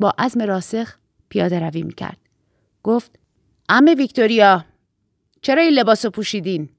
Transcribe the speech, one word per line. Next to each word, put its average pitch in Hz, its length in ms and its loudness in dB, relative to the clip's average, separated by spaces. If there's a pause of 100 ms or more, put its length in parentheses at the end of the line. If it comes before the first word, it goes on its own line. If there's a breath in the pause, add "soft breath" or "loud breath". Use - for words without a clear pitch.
با 202 180 0
عزم 240 240 -4
راسخ 208 540 -6 (320)
پیاده 175 320 -4
روی 165 220 -8
می‌کرد. - 360 -14 (640)
گفت: 226 360 -4 (500)
«عمه 277 260 6
ویکتوریا، 220 720 2 (760)
چرا 277 200 2
این 330 100 2
لباسو 226 380 2
پوشیدین؟ 180 580 -6 (100)